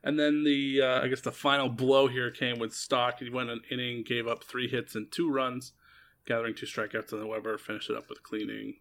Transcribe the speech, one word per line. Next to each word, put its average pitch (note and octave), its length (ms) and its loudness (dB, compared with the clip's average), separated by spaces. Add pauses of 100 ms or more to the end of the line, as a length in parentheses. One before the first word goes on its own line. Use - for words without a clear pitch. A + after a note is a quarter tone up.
And D3 160 2
then D3 240 4
the, C#3 380 4
uh, B2+ 200 4
I C3 60 0
guess B2+ 140 0
the A#2+ 100 -2
final C#3 380 2
blow C3 380 6
here B2 240 0
came B2 280 -2
with A2+ 140 -2
Stock. B2 460 0
He B2 100 -8
went B2 200 -2
an A#2 200 -6
inning, B2 340 -4
gave A#2 240 -2
up A#2 160 -2
three B2 260 -4
hits A#2+ 260 -4
and G#2+ 160 -6
two E3+ 180 0
runs, B2+ 440 -2 (520)
gathering A#2 300 -2
two - 100 -10
strikeouts, A2 460 -6
and A2 100 -6
then A2 60 -8
Weber A2 300 -4
finished - 320 -8
it A2+ 80 -2
up A2+ 100 -12
with - 120 -14
a - 20 -20
cleaning G#2+ 600 -8